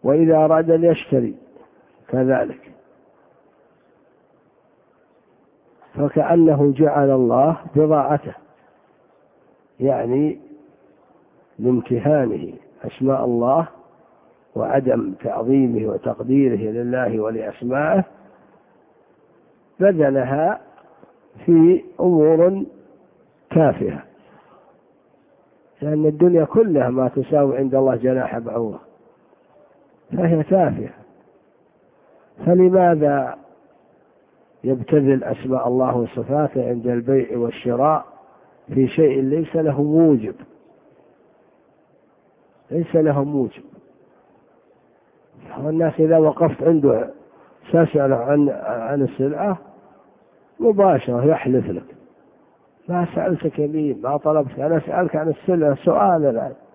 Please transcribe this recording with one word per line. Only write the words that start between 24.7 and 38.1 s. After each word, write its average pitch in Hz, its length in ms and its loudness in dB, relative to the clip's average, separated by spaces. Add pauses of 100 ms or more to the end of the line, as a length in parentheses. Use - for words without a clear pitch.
لأن 151 240 -2
الدنيا 165 380 4
كلها 147 460 2
ما 127 180 -2
تساوي 135 500 0
عند 135 160 -2
الله 135 220 2
جناح 127 420 -2
بعوضة، 117 400 -8 (1400)
فهي 165 260 0
تافهة. 151 520 -2 (1500)
فلماذا 170 920 2 (1300)
يبتذل 131 600 0
أسماء 123 440 -4
الله 123 280 0
وصفاته 127 720 -4
عند 120 180 -6
البيع 123 520 -2
والشراء 123 640 0 (720)